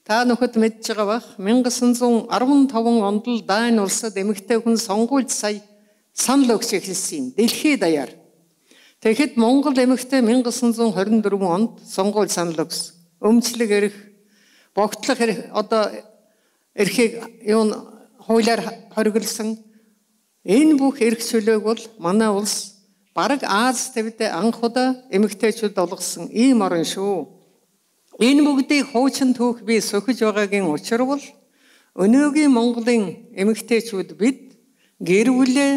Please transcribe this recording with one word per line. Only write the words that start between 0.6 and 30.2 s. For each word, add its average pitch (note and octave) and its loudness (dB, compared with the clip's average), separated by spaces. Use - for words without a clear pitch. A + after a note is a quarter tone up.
байгаа G#3+ -2
бах - -20
1915 A#3+ 0
онд A#3 2
л A3 -4
Дани A3+ 2
улсад G3 -2
эмэгтэй G#3 -2
хүн A3+ 0
сонгуульд A3+ -2
сая G#3 -6
санал B3 2
өгч - -4
эхэлсэн D#3+ -6
юм. - -
Дэлхийд A3+ 0
даяар. D3 -2
Тэгэхэд A3+ 0
Монгол C4 2
эмэгтэй B3+ 2
1924 A3+ 0
онд F#3+ -2
сонгууль G3+ -2
санал E3 -4
өгсөн. - -10
Өмчлөг A3+ 2
эрх, G3+ 0
богтлох G#3+ -2
эрх G3+ -2
одоо G#3+ -4
эрхийг G#3 0
юу A3 2
н-, - -2
хуулиар A3+ 2
хориглосон A3 -4
энэ C#4+ 4
бүх C4+ 0
эрх A3+ 0
чөлөөг A3 0
бол A3 -4
манай G#3 0
улс - -4
бараг - 0
Аз A#3+ -2
тивд A3 -6
анх A3 -2
удаа B3+ -2
эмэгтэйчүүд G#3+ -2
олгосон F3 -6
ийм A#3+ 2
орн F3+ 0
шүү. G3 -6
Энэ C#4 4
бүгдийг C#4 0
хуучин C4+ 0
түүх A#3 -2
бий A3 0
сөхөж G#3 -2